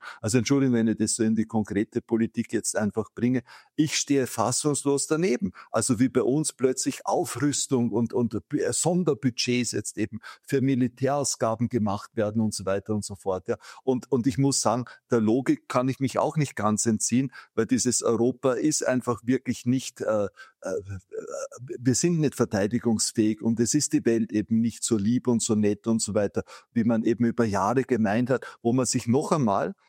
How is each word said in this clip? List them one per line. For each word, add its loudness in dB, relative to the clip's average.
Also 0
entschuldigung, 2
wenn 2
ich 2
das 0
so -2
in 2
die 0
konkrete -2
Politik -2
jetzt -4
einfach -2
bringe. 0
Ich 0
stehe 0
fassungslos 0
daneben. 0
Also 0
wie 4
bei 2
uns 0
plötzlich -2
Aufrüstung 0
und, -2
und -2
Bu-, -4
Sonderbudgets 0
jetzt -6
eben -4
für -2
Militärausgaben 0
gemacht -2
werden 0
und 0
so -8
weiter -2
und -2
so -12
fort. -4
Ja. -2
Und, -2
und 0
ich 2
muss 2
sagen, 0
der 4
Logik 2
kann 2
ich -4
mich -2
auch 0
nicht 0
ganz 0
entziehen, 0
weil 0
dieses 0
Europa 2
ist 0
einfach 0
wirklich -2
nicht, -2
äh, 0
äh, -8
wir 2
sind 2
nicht 2
verteidigungsfähig 0
und 0
es 2
ist 0
die 0
Welt 2
eben 0
nicht -2
so 2
lieb 0
und 2
so 0
nett 2
und 2
so -6
weiter, 0
wie 2
man 2
eben 2
über 2
Jahre 0
gemeint 0
hat, 0
wo 2
man 2
sich -2
noch 0
einmal, 2